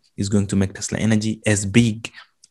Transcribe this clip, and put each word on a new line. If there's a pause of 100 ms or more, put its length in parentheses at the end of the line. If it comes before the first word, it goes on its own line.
(180)
is
going
to
make
Tesla
Energy
as
big (420)